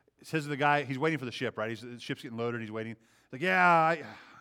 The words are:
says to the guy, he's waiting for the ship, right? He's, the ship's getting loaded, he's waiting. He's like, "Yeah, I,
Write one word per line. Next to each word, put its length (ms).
says 200
to 60
the 80
guy, 260
he's 160
waiting 200
for 40
the 80
ship, 260
right? 120
He's, 100
the 220
ship's 200
getting 160
loaded, 220
he's 100
waiting. 280
He's 340
like, 100
"Yeah, 240
I, 380